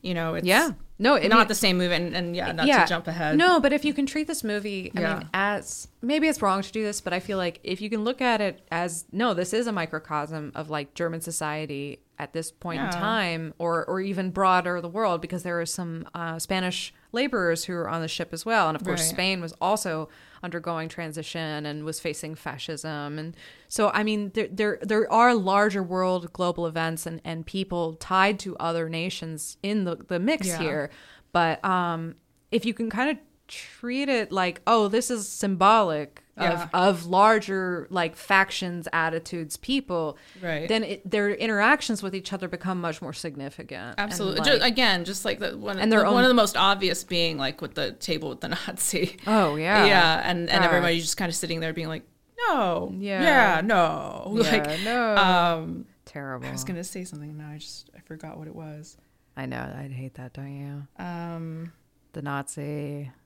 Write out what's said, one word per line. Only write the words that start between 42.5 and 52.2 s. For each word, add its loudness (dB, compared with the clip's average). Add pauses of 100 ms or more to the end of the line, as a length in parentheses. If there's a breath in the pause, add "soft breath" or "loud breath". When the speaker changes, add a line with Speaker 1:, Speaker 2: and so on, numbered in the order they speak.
Speaker 2:
much -4
more -8
significant. -10
And, -2
Speaker 1:
Absolutely. -2
Speaker 2:
like 4 (120)
Speaker 1:
Ju-, 2
again, 4
just -6
like -2
the -6
one, -6
Speaker 2:
and 4
their 8
Speaker 1:
the, 6
Speaker 2:
own 6
Speaker 1:
one 6
of 8
the 8
most 4
obvious 2
being, 0
like, -4
with -8
the -4
table -6
with -10
the -8
<laughs> -6
Nazi. -2
Speaker 2:
Oh, 4
yeah. 4
Speaker 1:
Yeah, 8
and, 0
and 4
Speaker 2:
God. 6
Speaker 1:
everybody 4
just -4
kinda -2
sitting -4
there -4
being -6
like, -8 (440)